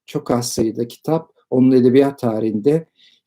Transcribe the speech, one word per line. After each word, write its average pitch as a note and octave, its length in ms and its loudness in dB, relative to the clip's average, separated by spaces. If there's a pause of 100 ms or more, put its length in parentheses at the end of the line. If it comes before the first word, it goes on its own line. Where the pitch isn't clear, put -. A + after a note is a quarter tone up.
çok - 240 -8
az A#2+ 220 -2
sayıda A#2 360 -4
kitap - 420 -6 (200)
onun C3 220 4
edebiyat C3 460 4
tarihinde A2 680 -2 (400)